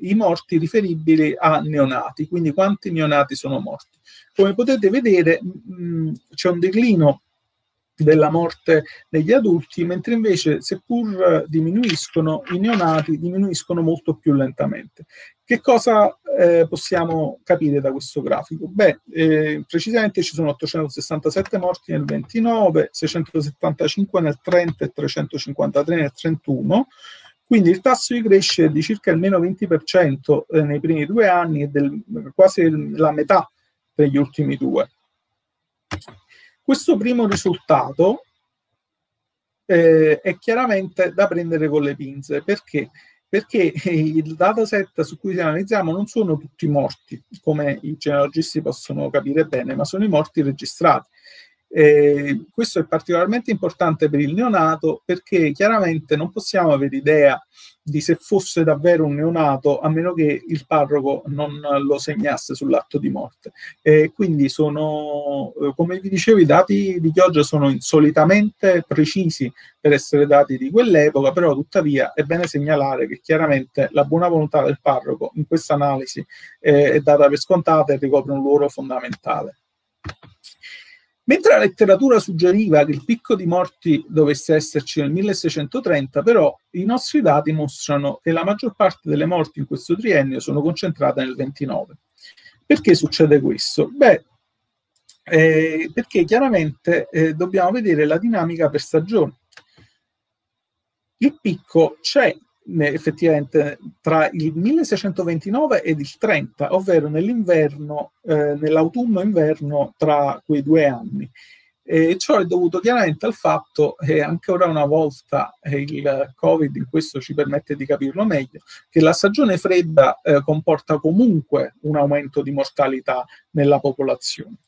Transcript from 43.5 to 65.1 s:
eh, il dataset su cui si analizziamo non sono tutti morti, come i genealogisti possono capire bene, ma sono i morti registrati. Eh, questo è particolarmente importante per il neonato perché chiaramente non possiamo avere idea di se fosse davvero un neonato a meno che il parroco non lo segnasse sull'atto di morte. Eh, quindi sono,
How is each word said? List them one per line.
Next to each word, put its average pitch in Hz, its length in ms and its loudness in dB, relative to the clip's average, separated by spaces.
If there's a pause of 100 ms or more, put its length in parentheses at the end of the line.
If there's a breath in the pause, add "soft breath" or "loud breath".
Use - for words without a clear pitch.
eh, 165 300 -2
il 156 340 -2
dataset 208 680 0
su 151 160 -10
cui 190 160 -6
si 180 60 -4
analizziamo 175 520 -2
non 202 140 -4
sono 180 320 -2
tutti 147 280 -10
morti, - 560 -4 (200)
come 147 400 -2
i 151 160 -10
genealogisti 147 640 -2
possono 143 480 -6
capire 143 340 0
bene, 127 300 -6
ma 139 100 -4
sono 190 200 -4
i 220 40 0
morti 156 320 0
registrati. - 680 -2 (580 soft breath)
Eh, 147 840 4
questo 226 260 -4
è 160 60 0
particolarmente 180 640 -2
importante 160 580 -2
per 147 120 0
il 147 120 -2
neonato 165 720 0
perché 175 460 -2
chiaramente 175 640 0
non 156 160 -2
possiamo 180 420 0
avere 139 240 0
idea 139 480 2 (380 loud breath)
di 151 180 -6
se 165 140 0
fosse 185 480 -2
davvero 156 420 2
un 143 120 -2
neonato 151 640 0
a 156 80 -2
meno 165 260 -2
che 151 320 0
il 160 220 -6
parroco 143 580 0
non 143 340 -8 (220)
lo 139 160 0
segnasse 143 560 -6
sull'atto 131 440 -2
di 139 120 -6
morte. - 420 -12 (300 loud breath)
Eh, 156 320 4
quindi 156 340 0
sono, 147 1120 -4